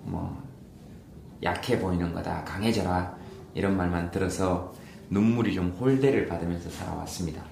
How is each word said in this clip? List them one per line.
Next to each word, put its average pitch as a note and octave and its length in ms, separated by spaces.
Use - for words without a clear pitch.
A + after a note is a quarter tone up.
뭐, F2+ 360
"약해 F2+ 380
보이는 F2 340
거다. E2+ 300
강해져라." F#2 760
이런 G2 200
말만 F2 360
들어서 F2+ 600
눈물이 G#2 460
좀 F2+ 160
홀대를 C3 560
받으면서 E2+ 420
살아왔습니다. D#2+ 720